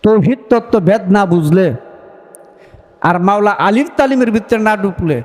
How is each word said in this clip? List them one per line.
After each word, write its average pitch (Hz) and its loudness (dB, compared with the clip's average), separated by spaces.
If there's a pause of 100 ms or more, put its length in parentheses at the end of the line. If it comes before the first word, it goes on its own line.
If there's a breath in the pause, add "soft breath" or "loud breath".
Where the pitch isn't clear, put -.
তৌহিদ 220 0 (100)
তত্ত্ব 233 0 (140)
ভেদ 202 0 (120)
না 202 2 (100)
বুঝলে 175 2 (1400 loud breath)
আর 175 2 (100)
মাওলা 208 2 (140)
আলীর 240 0 (100)
তালিমের 262 0
ভিতরে 226 -2
না 214 0
ঢুকলে 170 -4